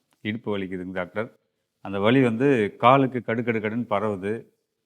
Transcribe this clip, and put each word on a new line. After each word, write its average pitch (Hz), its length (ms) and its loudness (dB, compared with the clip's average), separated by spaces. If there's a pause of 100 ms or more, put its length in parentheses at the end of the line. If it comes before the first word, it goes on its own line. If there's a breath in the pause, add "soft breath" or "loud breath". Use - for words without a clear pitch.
(220)
"இடுப்பு 110 360 -6
வலிக்குதுங்க 92 340 -8
டாக்டர், 92 460 -8 (440)
அந்த 98 180 -6
வலி 120 220 4
வந்து 117 560 2
காலுக்கு 127 440 4
கடு 117 220 -4
கடு 113 160 -2
கடுன்னு 110 300 -4
பரவுது, 104 560 -2 (400)